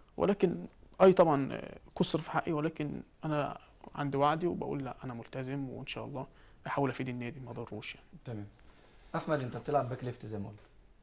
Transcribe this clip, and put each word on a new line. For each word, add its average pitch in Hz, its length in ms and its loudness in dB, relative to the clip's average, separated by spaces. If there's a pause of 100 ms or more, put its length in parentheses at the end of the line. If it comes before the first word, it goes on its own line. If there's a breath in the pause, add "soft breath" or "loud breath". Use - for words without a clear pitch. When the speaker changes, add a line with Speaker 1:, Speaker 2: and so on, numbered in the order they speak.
(160 soft breath)
Speaker 1:
ولكن 175 500 2 (360)
أي 190 100 12
طبعا، 151 400 6
آه، - 260 -8 (180)
قصر 170 220 2
في 156 120 -8
حقي، 165 220 0
ولكن 147 500 -2 (220)
أنا 147 340 -2 (360)
عندي 139 220 -2
وعدي 151 300 4
وبقول 147 380 -2
لا، 123 200 -8
أنا 127 100 -6
ملتزم، 131 560 -6
وإن 123 160 -10
شاء - 180 -8
الله 131 220 -8 (400 soft breath)
أحاول 139 240 0
أفيد 131 180 -4
النادي 120 320 -6
ما 120 100 -12
أضروش 117 440 -10
يعني. - 120 -20 (180)
Speaker 2:
تمام. 107 220 -8 (680 soft breath)
أحمد، 156 260 0
أنت 123 160 -4
بتلعب 135 320 0
باك 123 160 -6
ليفت 120 220 -8
زي 107 120 -6
ما 98 100 -6
قلت، 104 120 -16 (420)